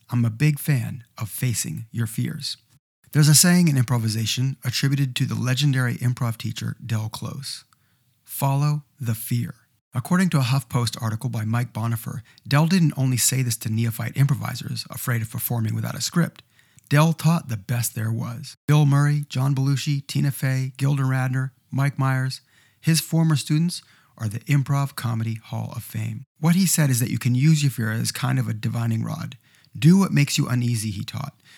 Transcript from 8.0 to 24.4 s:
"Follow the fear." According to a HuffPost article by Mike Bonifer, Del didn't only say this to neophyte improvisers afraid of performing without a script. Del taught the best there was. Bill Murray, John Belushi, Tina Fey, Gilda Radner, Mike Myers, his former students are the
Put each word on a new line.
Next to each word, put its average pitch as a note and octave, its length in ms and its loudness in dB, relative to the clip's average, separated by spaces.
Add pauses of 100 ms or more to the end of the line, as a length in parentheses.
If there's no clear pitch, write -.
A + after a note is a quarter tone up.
"Follow C#3+ 600 -2 (140)
the A#2 160 -2
fear." - 400 -4 (380)
According F3 360 0
to D3+ 100 0
a C3 40 2
HuffPost B2 580 -2
article A2+ 280 -4
by A2+ 140 -4
Mike A#2 300 -2
Bonifer, A2+ 480 -6 (260)
Del C#3+ 200 4
didn't E3+ 280 4
only C3 220 2
say C3 240 2
this A#2+ 160 -2
to - 120 -8
neophyte A2+ 460 -2
improvisers A#2+ 720 -2
afraid A#2 320 -4
of A2 80 -6
performing A2+ 460 -4
without A2 200 -4
a - 60 -10
script. - 420 -2 (440)
Del D#3 240 6
taught E3 380 0
the A2+ 80 -4
best A#2+ 380 -4
there A2 160 -2
was. A#2+ 440 -8 (120)
Bill D3+ 180 6
Murray, C#3+ 420 2
John C3 260 -2
Belushi, C#3 540 0
Tina C#3 240 0
Fey, C3 460 -2
Gilda C#3 260 0
Radner, C3 480 0 (180)
Mike C#3 300 -2
Myers, C3 400 0 (400)
his D#3 220 2
former D#3+ 340 2
students D#3 460 0 (360)
are A2 120 -4
the A2 120 -6